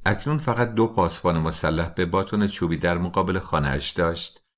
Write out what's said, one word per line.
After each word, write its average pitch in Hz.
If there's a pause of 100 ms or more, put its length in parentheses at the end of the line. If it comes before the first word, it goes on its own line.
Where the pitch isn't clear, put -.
اکنون 143
فقط 120
دو 113
پاسبان 87
مسلح 82
به 90
باتون 98
چوبی 85
در 85
مقابل 90
خانه‌اش 71
داشت، - (140)